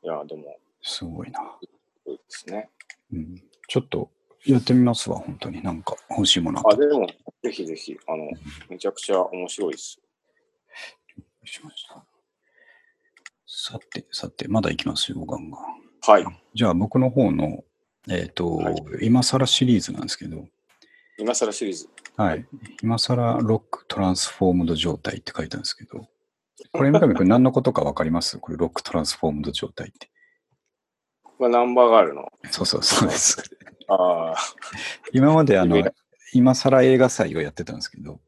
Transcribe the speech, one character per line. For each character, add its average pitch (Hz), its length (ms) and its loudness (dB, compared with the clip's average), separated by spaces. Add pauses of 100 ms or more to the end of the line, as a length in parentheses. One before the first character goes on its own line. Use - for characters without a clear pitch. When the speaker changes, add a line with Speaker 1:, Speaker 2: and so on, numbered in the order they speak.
Speaker 1:
い 87 40 -12
や、 78 180 -8
で 76 120 -16
も、 73 220 -18 (220)
Speaker 2:
す - 240 -12
ご 82 200 -12
い - 60 -18
な。 - 100 -10 (200)
Speaker 1:
す - 80 -20 (360)
ご 73 80 -12
い - 40 -12
で - 120 -20
す - 200 -20
ね。 107 220 -12 (420)
Speaker 2:
う 85 60 -10
ん。 87 240 -14 (240)
ち - 120 -4
ょ - 20 2
っ - 80 -14
と - 220 -8 (360)
や 135 120 6
っ 120 60 -2
て 127 100 2
み 123 100 8
ま 120 100 2
す - 160 -6
わ、 - 80 -4
本 - 200 -12
当 - 120 -12
に。 85 120 -12
な 87 100 -6
ん 80 100 -12
か - 140 -8 (120)
欲 - 160 -2
し - 120 4
い 90 40 0
も 85 120 -2
の - 80 -4
あ - 0 -
っ - 40 -8 (120)
た 127 40 0
ら。 147 60 6
Speaker 1:
あ、 - 20 4
で 147 80 2
も、 101 100 0 (360)
ぜ 120 80 -4
ひ 95 160 -10
ぜ 80 80 -10
ひ、 78 220 -14 (100)
あ 80 100 -6
の、 78 80 -10
Speaker 2:
う - 20 -12
ん。 73 40 -12 (400)
Speaker 1:
め 90 80 -16
ち - 80 -8
ゃ 98 60 -2
く - 80 -18
ち - 120 -4
ゃ 92 80 2
面 90 280 -6
白 90 220 -6
い - 20 -8
で 67 60 -12
す。 - 220 -18 (1160)
Speaker 2:
了 - 80 -20 (160)
解 - 80 -20
し - 160 -20
ま 151 120 -20
し - 120 -14
た。 - 160 -20 (1500)
さ - 280 -12
て、 - 340 -14
さ - 180 -10
て、 - 160 -10
ま 107 140 0
だ 82 100 -2
行 80 120 -6
き - 40 -6
ま 80 80 -4
す - 160 -4
よ、 - 140 -8
ガ - 120 -8
ン 78 140 -14
ガ - 80 -20
ン。 - 40 -18 (400)
Speaker 1:
は 104 180 8
い。 85 40 -6 (300)
Speaker 2:
じ 110 100 0
ゃ 107 40 4
あ、 87 60 2
僕 104 240 0
の 127 100 2
方 113 240 2
の、 78 320 -4 (440)
え 87 160 -4
っ 82 40 -12
と、 85 280 -4
Speaker 1:
は 80 160 -2
い。 - 40 -4 (260)
Speaker 2:
今 120 200 4
更 131 240 2
シ - 180 2
リ 120 140 4
ー - 20 2
ズ - 120 -10
な - 80 -10
ん - 20 -8
で - 60 -10
す - 100 -8
け - 100 -14
ど。 78 180 -14 (720)
Speaker 1:
今 113 160 -2
更 - 160 0
シ 127 140 -6
リ 98 80 -4
ー - 20 -6
ズ。 - 140 -16 (280)
Speaker 2:
は 107 100 0
い。 - 20 2
Speaker 1:
は 78 80 -2
い。 - 100 -12 (360)
Speaker 2:
今 113 160 0
更 120 440 0
ロ 110 140 2
ッ - 140 -4
ク - 180 -12
ト - 120 -6
ラ 95 100 2
ン 90 60 0
ス - 140 -6
フ - 180 0
ォ - 20 4
ー - 20 2
ム 90 140 2
ド 82 80 -2
状 80 240 -4
態 - 200 -8
っ - 40 -14
て - 120 -14
書 - 80 -6
い 78 60 -8
た - 80 -10
ん - 60 -10
で - 20 -16
す - 100 -6
け 117 100 -18
ど。 - 220 -16 (680)
こ - 100 -2
れ、 139 80 4
三 156 100 6
上 127 140 4
君 90 120 2
何 117 160 6
の 131 80 6
こ 131 120 0
と - 100 2
か - 100 0
分 71 120 -2
か 80 100 -2
り 78 60 -2
ま 82 100 0
す？ - 180 -6
こ - 140 -12
れ、 76 60 -8
ロ 85 80 0
ッ - 40 -4
ク - 120 -8
ト - 100 -12
ラ 82 80 0
ン 78 60 -4
ス - 100 -6
フ - 100 -4
ォ 80 40 2
ー - 20 -6
ム 73 100 -6
ド 71 80 -4
状 - 180 -8
態 - 200 -14
っ - 40 -20
て。 - 180 -20 (1120)
Speaker 1:
こ - 220 -6
れ 120 40 4
ナ 123 140 4
ン 123 120 0
バ 123 120 8
ー 117 40 6
ガ 113 120 8
ー - 20 6
ル 73 100 -2
の。 71 140 -12 (220)
Speaker 2:
そ - 120 -6
う 87 40 -2
そ - 120 -2
う、 - 40 -4
そ - 240 2
う - 20 0
で - 60 -2
す。 - 280 0 (460)
Speaker 1:
あ 87 440 2
あ。 80 40 -4 (760)
Speaker 2:
今 139 220 6
ま 160 100 6
で 101 140 6
あ 92 60 4
の、 87 120 4
Speaker 1:
有 101 60 6
名 95 60 0
な。 - 60 -4 (400)
Speaker 2:
今 127 200 8
更 131 280 4
映 131 160 6
画 127 100 6
祭 - 260 -2
を 80 60 -2
や 73 100 -4
っ - 40 -20
て 85 100 -10
た - 80 -12
ん - 40 -10
で - 60 -10
す - 60 -10
け - 100 -18
ど - 300 -16